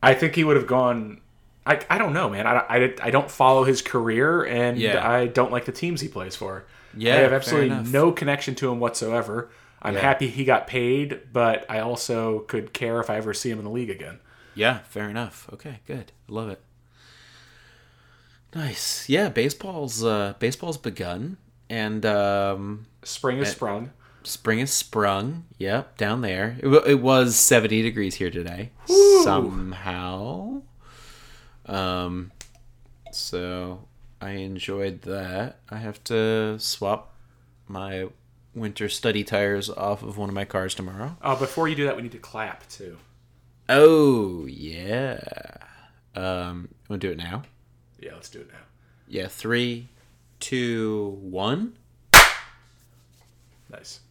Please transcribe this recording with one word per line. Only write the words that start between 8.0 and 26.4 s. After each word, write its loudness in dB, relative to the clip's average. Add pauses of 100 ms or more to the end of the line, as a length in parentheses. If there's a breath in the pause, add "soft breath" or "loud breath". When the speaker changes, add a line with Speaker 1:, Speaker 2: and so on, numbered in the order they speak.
Speaker 1:
connection -2
to 0
him -2
whatsoever. -2 (320 soft breath)
I'm -4
Speaker 2:
Yeah. 0
Speaker 1:
happy 2
he -4
got 4
paid, 0 (120)
but 2
I -2
also -2
could -6
care -2
if -4
I 0
ever -4
see -4
him -6
in -10
the -8
league -6
again. -12 (340 soft breath)
Speaker 2:
Yeah, 0
fair -10
enough. -10
Okay, -16
good. -12 (180)
I -14
love -8
it. -14 (1900 soft breath)
Nice. -6
Yeah, 2
baseball's, -4
uh, 0
baseball's -4
begun, -8 (320)
and, -4
um, 0 (160)
Speaker 1:
Spring -4
has -2
Speaker 2:
eh, -4
Speaker 1:
sprung. -6 (340 soft breath)
Speaker 2:
spring -2
has -2
sprung. -2 (140)
Yep, -4
down -2
there. -4